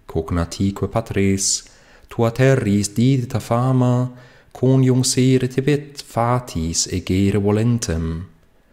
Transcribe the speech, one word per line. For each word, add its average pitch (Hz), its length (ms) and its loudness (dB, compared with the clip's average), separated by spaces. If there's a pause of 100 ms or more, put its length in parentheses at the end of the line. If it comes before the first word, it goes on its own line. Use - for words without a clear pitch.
cognatique 92 800 -2
Patris, 98 760 -2 (440)
tua 117 240 0
terris 117 580 2
didita 120 500 0
fama, 123 720 0 (400)
conjungere 127 960 2
tibet 143 540 -2
fatis 117 840 -2
egere 98 520 0
volentem." 98 840 0 (480)